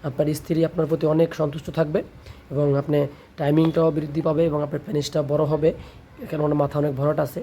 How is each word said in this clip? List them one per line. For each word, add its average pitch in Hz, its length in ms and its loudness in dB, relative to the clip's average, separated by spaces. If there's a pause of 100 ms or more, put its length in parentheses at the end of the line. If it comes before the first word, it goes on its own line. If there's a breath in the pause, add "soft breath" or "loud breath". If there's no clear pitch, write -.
আপনার 151 300 0
স্ত্রী 160 320 0
আপনার 160 220 0
প্রতি 156 200 0
অনেক 160 280 2
সন্তুষ্ট 151 360 -4
থাকবে 160 320 0 (480 loud breath)
এবং 143 240 2
আপনি 143 320 0 (300 loud breath)
টাইমিংটাও 160 540 4
বৃদ্ধি 151 300 -4
পাবে 160 240 2
এবং 147 180 0
আপনার 147 220 -4
পেনিসটা 147 360 -2
বড় 147 220 2
হবে, 151 300 2 (560 loud breath)
কেননা 151 260 0
মাথা 147 240 0
অনেক 147 160 0
ভরাট 147 240 0
আছে 147 240 -2